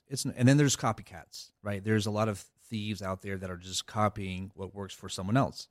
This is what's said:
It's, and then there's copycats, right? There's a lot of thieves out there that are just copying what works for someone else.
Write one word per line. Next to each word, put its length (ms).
It's, 180
and 220
then 100
there's 200
copycats, 720
right? 200
There's 240
a 40
lot 180
of 160
thieves 320
out 180
there 160
that 140
are 80
just 280
copying 680
what 200
works 200
for 160
someone 260
else. 340